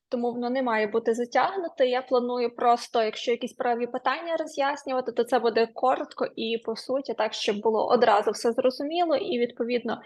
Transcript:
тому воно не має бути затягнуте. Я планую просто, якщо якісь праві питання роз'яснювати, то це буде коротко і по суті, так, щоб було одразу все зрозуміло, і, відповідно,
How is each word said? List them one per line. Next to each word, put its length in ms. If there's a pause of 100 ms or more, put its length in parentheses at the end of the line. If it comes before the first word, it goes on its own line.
тому 240
воно 180
не 120
має 240
бути 280
затягнуте. 720
Я 160
планую 540
просто, 460
якщо 280
якісь 220
праві 340
питання 500
роз'яснювати, 760
то 120
це 140
буде 360
коротко 520 (100)
і 280
по 120
суті, 380
так, 200
щоб 260
було 260
одразу 440
все 220
зрозуміло, 640
і, 220
відповідно, 680